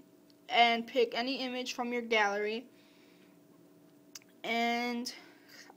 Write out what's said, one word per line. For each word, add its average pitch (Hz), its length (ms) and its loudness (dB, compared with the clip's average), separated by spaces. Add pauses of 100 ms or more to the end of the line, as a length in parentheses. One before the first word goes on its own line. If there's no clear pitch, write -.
(480)
and 233 380 4
pick 240 280 2
any 254 220 -2
image 254 380 -6
from 240 180 -4
your 240 80 -2
gallery, 214 640 0 (1800)
and 233 680 -2 (640)